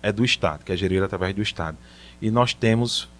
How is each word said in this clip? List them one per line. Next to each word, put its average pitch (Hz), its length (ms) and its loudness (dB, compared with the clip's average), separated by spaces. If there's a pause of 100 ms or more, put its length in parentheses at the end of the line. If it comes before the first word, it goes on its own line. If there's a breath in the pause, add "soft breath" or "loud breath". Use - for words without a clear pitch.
é 104 100 0
do 107 120 2
Estado, 80 400 0
que - 80 -4
é 90 40 -2
gerida 95 300 2
através 92 280 -2
do 101 80 -2
Estado. 80 340 -4 (440 loud breath)
E 110 100 0
nós 120 240 2
temos 117 540 0 (120)